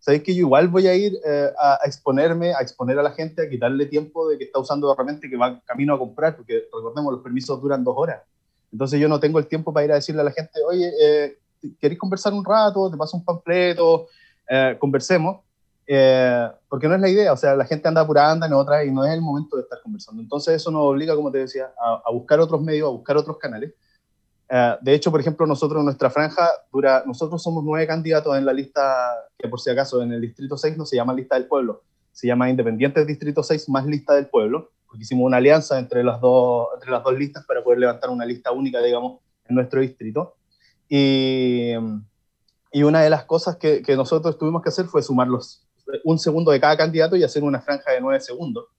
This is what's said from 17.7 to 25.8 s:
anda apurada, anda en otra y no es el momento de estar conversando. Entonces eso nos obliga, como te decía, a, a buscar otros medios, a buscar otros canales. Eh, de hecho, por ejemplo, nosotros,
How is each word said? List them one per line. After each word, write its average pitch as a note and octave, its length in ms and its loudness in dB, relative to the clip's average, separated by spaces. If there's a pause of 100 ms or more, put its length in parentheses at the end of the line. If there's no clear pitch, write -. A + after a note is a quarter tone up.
anda D#3+ 140 4
apurada, D3+ 300 6
anda E3 140 -2
en D#3 60 0
otra C#3+ 320 2
y C#3 60 -2
no C3+ 160 0
es D#3 60 0
el E3 100 -2
momento D3+ 340 -4
de B2+ 60 -4
estar - 200 -14
conversando. A2 380 -14
Entonces D3 360 -2
eso D#3+ 140 -4
nos D#3 120 0
obliga, C#3+ 320 2
como D3 180 -2
te C3+ 60 -2
decía, C3 420 -8
a, A#2 240 -2
a A#2 80 -4
buscar B2 280 2
otros D#3+ 200 2
medios, D3+ 280 -2
a - 20 -2
buscar B2 260 -2
otros D3+ 220 -2
canales. B2+ 340 -12 (760)
Eh, A#2+ 320 2
de C3+ 140 4
hecho, D3+ 160 0
por D#3 100 2
ejemplo, D#3+ 260 0
nosotros, D3+ 360 -2